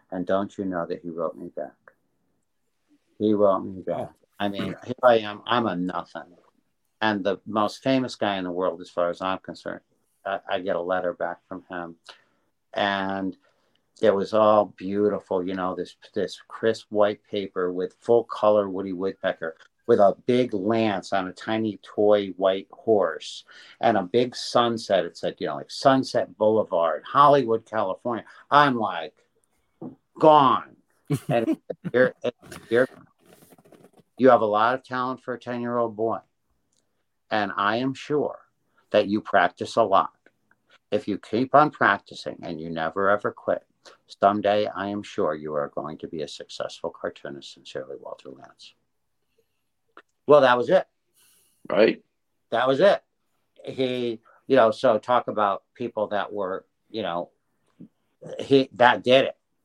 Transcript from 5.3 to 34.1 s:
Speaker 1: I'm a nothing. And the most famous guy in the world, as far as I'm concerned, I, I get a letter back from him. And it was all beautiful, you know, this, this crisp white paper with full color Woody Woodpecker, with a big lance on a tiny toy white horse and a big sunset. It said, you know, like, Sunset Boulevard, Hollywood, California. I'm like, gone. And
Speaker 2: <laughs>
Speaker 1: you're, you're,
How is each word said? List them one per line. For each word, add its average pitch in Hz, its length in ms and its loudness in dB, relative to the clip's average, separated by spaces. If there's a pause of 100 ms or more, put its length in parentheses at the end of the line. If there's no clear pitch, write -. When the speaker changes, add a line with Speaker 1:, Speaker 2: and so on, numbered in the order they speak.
Speaker 1:
I'm 117 180 0
a 95 100 -4
nothing. 87 600 -8 (680)
And 107 220 -2
the 95 240 -2
most 104 340 -2
famous 131 340 -2
guy 101 220 -4
in 92 60 -6
the 90 80 -6
world, 87 280 -4
as 90 120 -18
far 87 180 -2
as 87 120 -8
I'm 92 180 -4
concerned, 90 420 -12 (440)
I, 98 220 -4
I 98 120 -4
get 92 160 -4
a 85 60 -4
letter 90 320 -2
back 87 340 -8
from 90 220 -14
him. 85 260 -10 (800)
And 98 600 -4 (680)
it 107 120 4
was 98 200 -2
all 107 320 6 (120)
beautiful, 98 680 -2
you 95 120 -6
know, 92 200 -4
this, 87 200 -10 (180)
this 95 340 -6
crisp - 420 -4
white 104 400 0
paper 95 420 -6
with 92 300 -6
full 117 240 2
color 107 440 2
Woody 95 240 -6
Woodpecker, 90 640 -6 (320)
with 117 120 4
a 98 260 4
big 123 260 0
lance 104 640 -2
on 95 140 -2
a 92 40 -10
tiny 110 520 -6
toy 104 540 2
white 95 340 0
horse 90 720 -2 (380)
and 113 160 4
a 98 40 0
big 120 340 -2
sunset. 113 720 0
It 85 100 -12
said, 85 220 -8
you - 80 -6
know, 73 120 -6
like, 69 120 -14
Sunset 131 680 0
Boulevard, 92 680 0
Hollywood, 135 600 2
California. 107 580 -6 (240)
I'm 135 300 4
like, 87 340 -6 (1080)
gone. 127 560 4 (540)
And 151 280 -2 (180)
Speaker 2:
<laughs> - 180 -10
Speaker 1:
you're, 127 220 2 (540)
you're, 120 180 2 (1300)